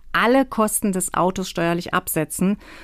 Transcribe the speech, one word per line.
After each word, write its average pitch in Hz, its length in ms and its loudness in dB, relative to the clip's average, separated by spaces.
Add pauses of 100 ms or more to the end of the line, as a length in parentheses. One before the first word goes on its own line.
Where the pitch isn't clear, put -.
(120)
alle 247 340 4
Kosten 214 460 0
des 180 200 -2
Autos 185 380 0
steuerlich 170 420 -2
absetzen. 180 640 -2 (280)